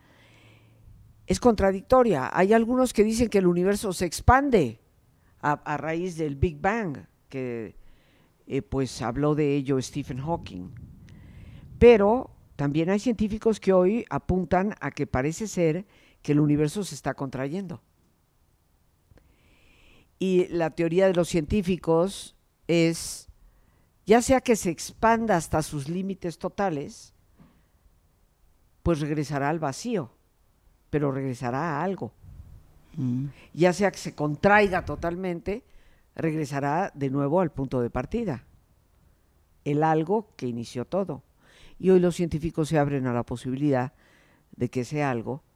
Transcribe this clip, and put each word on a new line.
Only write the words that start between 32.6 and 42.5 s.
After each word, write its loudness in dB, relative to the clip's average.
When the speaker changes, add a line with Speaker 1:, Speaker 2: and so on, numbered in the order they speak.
Speaker 2:
Mm. -4
Speaker 1:
Ya 2
sea 0
que -12
se -12
contraiga 2
totalmente, -8
regresará -2
de -4
nuevo 0
al 0
punto -4
de -2
partida, -6
el 0
algo 0
que -8
inició -8
todo. -6
Y 2
hoy 8
los 4
científicos -2